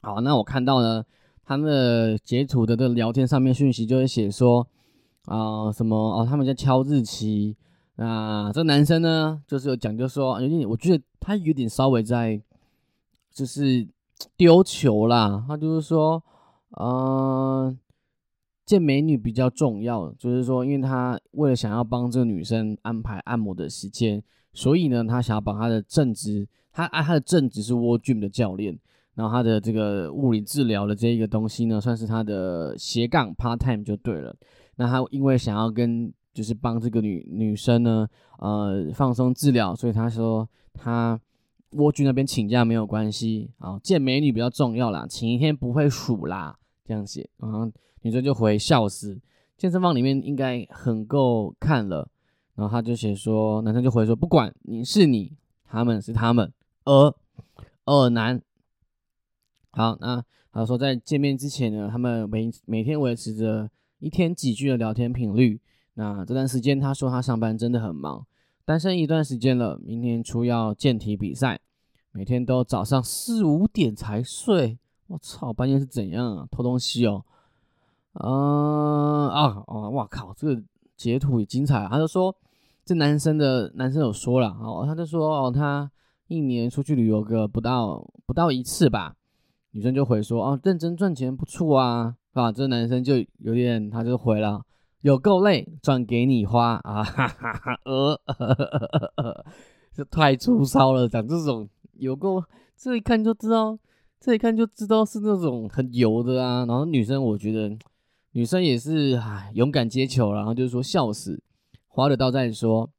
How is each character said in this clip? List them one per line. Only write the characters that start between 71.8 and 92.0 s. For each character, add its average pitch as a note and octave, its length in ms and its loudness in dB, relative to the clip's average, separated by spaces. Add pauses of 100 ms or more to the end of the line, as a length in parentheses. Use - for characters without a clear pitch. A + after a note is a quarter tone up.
每 G2 140 -10
天 B2 180 -2
都 B2+ 180 2
早 G#2+ 220 -2
上 C3 180 2
四 A3 400 -4
五 E3 240 2
点 B2 300 0
才 G#2+ 260 -4
睡。 C3 560 -2 (280)
我 F3 100 -12
操， - 340 -12
半 B2 160 -4
夜 C3+ 120 2
是 C#3 80 -2
怎 G#2+ 240 -6
样 A2 260 -4
啊？ D2 140 -12
偷 - 120 -6
东 B2 160 0
西 A#2+ 280 0
哦？ G2+ 180 -2 (880)
嗯， D3 1160 0
啊， A#2+ 360 0
哦， G#2+ 240 -8
哇 B2 160 -4
靠， G2+ 300 -12
这 D3 180 -2
个 A2 80 -8 (320)
截 A#2 240 -2
图 C3+ 220 2
也 G2+ 60 -2
精 C3 180 -2
彩 C3 180 2
啊。 G2 80 -8
他 B2+ 80 0
就 D#3+ 80 2
说， F#3 280 0 (500)
这 F#3 120 -2
男 D3 220 2
生 D#3 200 2
的， C3 360 0
男 C3 180 -2
生 D3+ 100 0
有 A#2 100 0
说 B2 280 0
啦， G#2 200 -2
哦， A2 260 -6
他 D3+ 80 -2
就 E3 120 -6
说， D#3 400 0
哦， B2 40 0
他 C#3+ 400 -2 (360)
一 E3 140 -6
年 A#2+ 280 -2
出 C#3+ 140 -6
去 D3+ 120 -2
旅 A#2+ 120 4
游 G#2+ 160 2
个 G#2+ 240 -2
不 G#2+ 140 -4
到， A2+ 440 -2 (220)
不 C3 60 -6
到 - 180 2
一 B2+ 120 -2
次 C3+ 280 2
吧。 F#2 240 -6 (580)
女 G#2+ 80 -10
生 B2 140 0
就 C#3 100 2
回 A2+ 160 0
说 A#2 240 -4
，“哦， C3+ 200 -2
认 F#3+ 120 2
真 E3+ 200 -4
赚 F#3 180 -2
钱 C3 220 -6
不 C#3+ 80 -8
错 D3+ 340 2
啊。” A#2+ 380 0 (180)